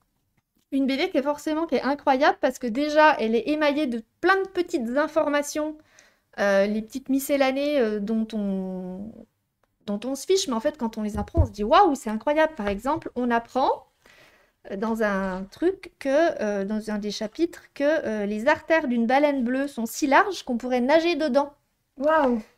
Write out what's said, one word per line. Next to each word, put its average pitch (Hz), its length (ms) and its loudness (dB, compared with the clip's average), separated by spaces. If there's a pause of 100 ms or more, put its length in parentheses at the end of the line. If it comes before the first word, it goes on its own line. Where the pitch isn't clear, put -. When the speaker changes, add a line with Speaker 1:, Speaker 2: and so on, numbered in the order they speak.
(720)
Speaker 1:
une 269 160 0
B 262 120 0
D 349 100 0
qui 370 80 -4
est 262 60 2
forcément, 302 440 -2
qui 285 100 -2
est - 60 -2
incroyable 285 600 2
parce 262 160 0
que 247 80 -8
déjà, 294 520 4
elle 220 160 0
est 233 140 0
émaillée 302 380 0
de 233 160 -4 (180)
plein 381 160 4
de 381 120 -2
petites 269 480 -2
informations, 302 800 -2 (640)
euh, 196 260 4
les 214 140 -2
petites 262 300 -12
miscellanées, 277 680 0
euh, 214 200 0
dont 220 320 -2
on, 190 800 -6 (760)
dont 208 180 -6
on 269 120 -4
se - 100 -12
fiche, 381 220 2
mais 254 60 -2
en 226 60 -2
fait, 294 160 -2
quand 220 220 -6
on 214 40 -4
les 214 140 -4
apprend, 214 260 0
on - 40 4
se 214 60 -12
dit : « 208 120 -6
Waouh, 320 300 6
c'est 226 160 -6
incroyable ! » 302 460 0
Par 202 100 -6
exemple, 233 480 -4
on 240 160 -2
apprend, 254 560 0 (840)
euh, 196 40 -8
dans 220 280 -2
un 190 400 -2
truc - 560 -4
que, 294 420 2
euh, 208 220 -2
dans 214 260 -6
un 214 80 -4
des 202 140 -6
chapitres, 254 500 -6 (100)
que, 277 120 -4
euh, 220 420 0
les 214 220 -2
artères 320 400 2
d'une 240 180 0
baleine 277 380 2
bleue 262 240 -2
sont 233 180 -6
si - 220 -4
larges 349 340 2
qu'on 247 140 -4
pourrait 247 240 -2
nager 320 340 2
dedans. 277 380 0 (460)
Speaker 2:
Waouh ! 269 440 2 (160)